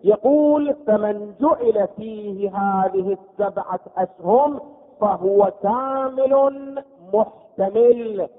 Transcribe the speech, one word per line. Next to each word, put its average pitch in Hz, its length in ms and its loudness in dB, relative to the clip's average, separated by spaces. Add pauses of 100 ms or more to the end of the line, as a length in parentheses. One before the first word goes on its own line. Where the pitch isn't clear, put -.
يقول: 285 720 4 (120)
"فمن 208 540 -2
جعل 220 460 2 (100)
فيه 202 600 -8
هذه 190 600 -2
السبعة 196 600 -6 (180)
أسهم 220 640 0 (420)
فهو 196 500 2 (120)
كامل 269 880 0 (600)
محتمل". 220 1120 0 (120)